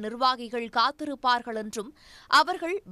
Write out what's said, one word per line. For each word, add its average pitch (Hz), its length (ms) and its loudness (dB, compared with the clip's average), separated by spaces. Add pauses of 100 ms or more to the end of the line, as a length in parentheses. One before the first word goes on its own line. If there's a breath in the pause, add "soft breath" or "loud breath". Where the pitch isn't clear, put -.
நிர்வாகிகள் 240 600 -2 (120)
காத்திருப்பார்கள் 247 840 0
என்றும், 214 320 -8 (400 soft breath)
அவர்கள் 339 460 4 (140)